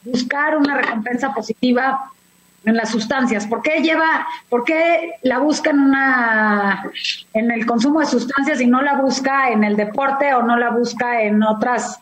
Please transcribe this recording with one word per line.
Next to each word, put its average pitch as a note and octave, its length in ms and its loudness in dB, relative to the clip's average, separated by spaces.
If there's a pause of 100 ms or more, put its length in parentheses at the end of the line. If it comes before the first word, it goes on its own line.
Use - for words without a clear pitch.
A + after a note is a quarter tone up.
buscar C#4+ 540 -2
una C#4+ 220 0
recompensa A#3+ 560 -4
positiva B3+ 760 -2 (540)
en A3 100 2
las A3+ 140 0
sustancias? A#3 580 -2
¿Por A3 140 -4
qué D#4 220 0
lleva, D#4+ 440 0 (220)
por A#3+ 160 0
qué E4 560 0
la B3+ 200 0
busca D4+ 280 0
en D4 120 2
una, A3+ 1080 2 (440)
en A#3 160 0
el A#3 160 -2
consumo B3 340 2
de C#4+ 60 2
sustancias C4+ 560 0
y A#3+ 40 2
no B3 140 4
la C#4+ 160 0
busca C4+ 540 0
en G#3+ 120 2
el G#3 140 2
deporte C4+ 560 0
o B3 100 2
no A#3 140 2
la A#3+ 140 0
busca A#3+ 500 -2
en G#3+ 220 2
otras A3 600 -2